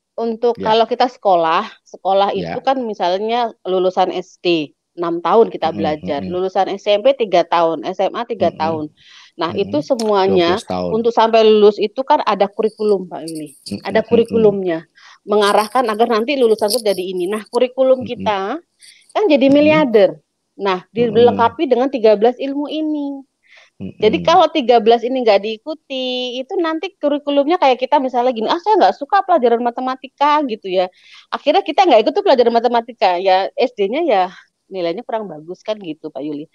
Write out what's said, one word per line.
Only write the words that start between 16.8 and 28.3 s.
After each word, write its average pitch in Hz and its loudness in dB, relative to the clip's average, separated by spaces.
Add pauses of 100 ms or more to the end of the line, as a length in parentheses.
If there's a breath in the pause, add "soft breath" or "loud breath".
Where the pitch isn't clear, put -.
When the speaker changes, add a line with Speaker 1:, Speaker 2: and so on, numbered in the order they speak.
Speaker 1:
jadi 190 0
ini. 180 -4
Nah, 214 -6
kurikulum 254 0
Speaker 2:
Mm-mm. 196 -12
Speaker 1:
kita 208 -4 (500 soft breath)
kan 370 -2
jadi 277 4
Speaker 2:
Mm-mm. 277 6
Speaker 1:
miliarder. 269 4 (400)
Nah, 185 -2
Speaker 2:
Mm-mm. - -
Speaker 1:
dilengkapi 233 2
dengan 254 0
tiga 220 2
belas 240 2
ilmu 277 -6
ini. 285 -6 (560 soft breath)
Speaker 2:
Mm-mm. - -12
Speaker 1:
Jadi 220 0
kalau 330 4
tiga 247 2
belas 226 4
ini 247 -4
nggak 208 4
diikuti, 254 -8
itu 262 -10
nanti 320 -6
kurikulumnya 285 0
kayak 262 2
kita 254 -2
misalnya 254 0